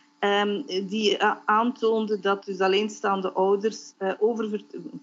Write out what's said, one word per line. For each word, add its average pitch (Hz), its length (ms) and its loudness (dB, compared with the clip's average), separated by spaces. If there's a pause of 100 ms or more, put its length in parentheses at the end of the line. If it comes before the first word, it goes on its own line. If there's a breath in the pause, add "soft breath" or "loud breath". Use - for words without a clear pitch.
(180 loud breath)
ehm, 202 440 0 (240)
die, 208 320 0
eh, 208 140 2 (120)
aantoonde 220 760 0
dat 196 240 0
dus 185 160 -6
alleenstaande 196 720 0
ouders, 202 640 0
eh, 190 200 -2
overver-, 214 460 -2 (380)